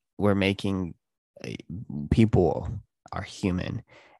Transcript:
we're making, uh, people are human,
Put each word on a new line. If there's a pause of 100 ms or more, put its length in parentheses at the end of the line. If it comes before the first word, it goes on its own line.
(180)
we're
making, (500)
uh, (640)
people (420)
are
human, (360)